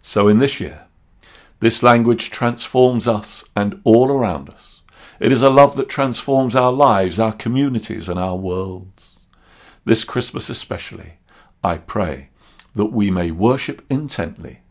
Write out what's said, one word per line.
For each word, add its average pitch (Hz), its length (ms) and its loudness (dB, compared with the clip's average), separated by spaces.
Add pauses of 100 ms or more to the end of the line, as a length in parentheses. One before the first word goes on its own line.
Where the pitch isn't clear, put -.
So - 260 2
in 208 120 6
this 139 200 2
year, - 280 -10 (720)
this 113 220 0
language 117 480 4
transforms 123 800 0
us - 380 -4 (100)
and 101 300 -2
all 123 260 6
around 95 380 -2
us. - 320 -20 (380)
It 120 120 2
is 120 100 4
a 135 80 6
love 143 280 6
that 135 100 -4
transforms 135 680 -2
our 127 160 2
lives, 101 460 2
our 110 120 2
communities, 113 760 -4
and 87 100 -4
our 92 160 -4
worlds. 92 880 -10 (600)
This - 180 2
Christmas - 460 -6
especially, - 720 -12 (440)
I 85 140 -2
pray 78 540 -6 (440)
that 104 120 0
we 104 240 0
may 87 200 -2
worship 123 580 -2
intently 131 680 -8 (120)